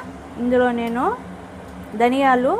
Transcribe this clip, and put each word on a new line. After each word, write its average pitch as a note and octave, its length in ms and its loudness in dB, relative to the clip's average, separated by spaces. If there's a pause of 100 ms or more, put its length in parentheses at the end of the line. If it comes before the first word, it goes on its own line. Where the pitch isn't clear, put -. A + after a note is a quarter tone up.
(420)
ఇందులో B3 260 4 (120)
నేను A#3 240 -2 (960)
ధనియాలు, B3+ 580 4